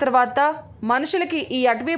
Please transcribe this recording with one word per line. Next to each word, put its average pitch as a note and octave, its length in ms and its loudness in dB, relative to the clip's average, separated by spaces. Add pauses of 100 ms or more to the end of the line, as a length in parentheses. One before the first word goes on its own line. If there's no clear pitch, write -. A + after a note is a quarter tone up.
తర్వాత B3 340 2 (540)
మనుషులకి D#4+ 480 -2 (180)
ఈ - 20 0 (120)
అటవీ B3 240 -4